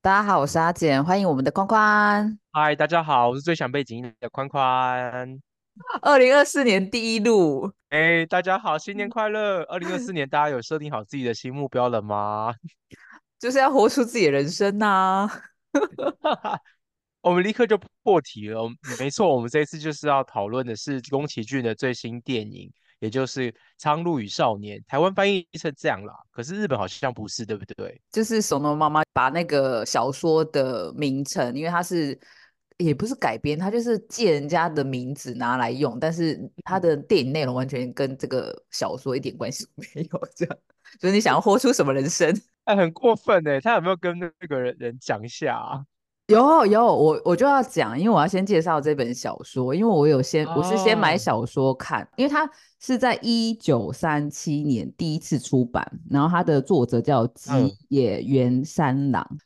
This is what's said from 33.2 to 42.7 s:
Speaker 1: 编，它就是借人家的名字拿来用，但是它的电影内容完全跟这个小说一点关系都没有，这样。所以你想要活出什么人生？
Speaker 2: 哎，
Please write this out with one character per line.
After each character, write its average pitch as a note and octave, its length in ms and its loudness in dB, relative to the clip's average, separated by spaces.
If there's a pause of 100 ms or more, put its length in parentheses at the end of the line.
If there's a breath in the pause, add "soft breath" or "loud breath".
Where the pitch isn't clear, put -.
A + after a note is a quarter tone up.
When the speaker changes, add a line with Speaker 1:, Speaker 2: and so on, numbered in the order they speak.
Speaker 1:
编， D3 220 -4
它 F#3 100 -2
就 A#3 140 0
是 A#3 240 0
借 A3 240 0
人 D3 160 0
家 E3+ 220 2
的 D3+ 120 -2
名 C3 320 -4
字 C3+ 200 -12
拿 A#2+ 240 -2
来 B2 140 -2
用， B2+ 280 -2
但 D#3 120 0
是 E3 280 -2 (240)
它 F#3+ 160 -4
的 E3 160 2
电 C#3+ 300 0
影 C3 80 -4
内 D#3 100 0
容 B2+ 100 -2
完 B2+ 140 -2
全 B2+ 260 -6
跟 C3+ 240 -4
这 - 100 -6
个 B2 300 -6 (140)
小 F2+ 240 -4
说 B2+ 180 -6
一 C3+ 60 -2
点 C#3 160 -8
关 A#2 160 -6
系 - 140 -12
都 - 60 -20 (220)
没 D3+ 160 -8
有， - 240 -8
这 - 120 -6
样。 - 120 -12 (440 soft breath)
所 F3+ 80 0
以 G3 40 2
你 G#3 60 4
想 D#3 160 2
要 D#3+ 60 2
活 G#3+ 180 4
出 A#3+ 140 4
什 E3 120 2
么 C#3 80 0
人 C#3 160 0
生？ E3+ 240 2 (300)
Speaker 2:
哎， G#3 140 2